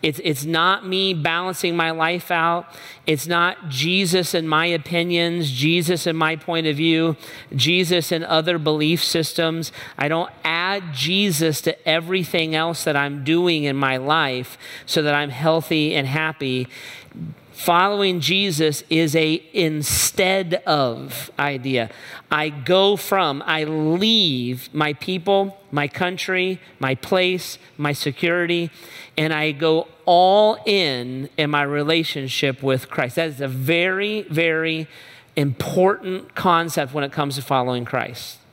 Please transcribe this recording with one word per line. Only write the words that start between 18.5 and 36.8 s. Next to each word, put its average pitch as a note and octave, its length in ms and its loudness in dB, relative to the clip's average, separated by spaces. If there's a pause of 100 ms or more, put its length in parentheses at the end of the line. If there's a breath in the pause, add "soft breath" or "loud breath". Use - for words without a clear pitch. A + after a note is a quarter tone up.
is D#3+ 240 2
a D#3 260 2 (120)
instead F3+ 1000 0 (120)
of C3 720 -2
idea. C3 520 -2 (380 loud breath)
I D3+ 200 0
go F3+ 480 2
from, E3 500 0
I D#3 160 0
leave D#3 1120 0
my D3+ 200 0
people, F#3+ 680 0 (100)
my C#3+ 160 0
country, F#3 720 -2 (180 loud breath)
my C3 160 0
place, F#3 640 0 (180 loud breath)
my D3 160 0
security, E3+ 800 0 (480 loud breath)
and D#3 140 0
I D#3 180 0
go D#3+ 380 0 (160)
all F#3+ 640 6
in C3+ 680 0
in D3+ 140 0
my D3 120 2
relationship D3 1000 -2
with C3 280 0
Christ. B2 260 -4
That E3 140 0
is C3 100 -12
a C#3 80 -4
very, F3+ 720 0
very D#3+ 640 0 (480 loud breath)
important F#3 1000 0
concept E3 600 0